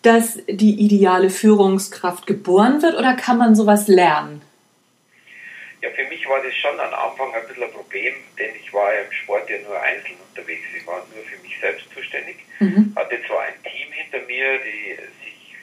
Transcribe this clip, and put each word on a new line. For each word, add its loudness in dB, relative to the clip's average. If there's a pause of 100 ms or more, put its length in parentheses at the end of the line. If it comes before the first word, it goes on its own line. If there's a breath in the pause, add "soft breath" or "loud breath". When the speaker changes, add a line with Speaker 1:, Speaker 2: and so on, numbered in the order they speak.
Speaker 1:
dass 4
die 2
ideale 6
Führungskraft 2
geboren 4
wird 2
oder 2
kann 0
man 8
sowas 4
lernen? 4 (1400 loud breath)
Speaker 2:
Ja, -8
für -6
mich -10
war 0
das -8
schon -4
am -6
Anfang -6
ein -8
bisschen -12
ein -8
Problem, -8 (220)
denn -8 (100)
ich -20
war 0
ja -2
im -12
Sport -6
ja -8
nur -10
einzeln -6 (120)
unterwegs. -14 (100)
Ich -14
war -10
nur -18
für -18
mich -14
selbst -6
zuständig. -12 (220 loud breath)
Speaker 1:
Mhm. 2
Speaker 2:
Hatte -6
zwar -4
ein -12
Team -12
hinter -12
mir, -4
die -12 (260)
sich -20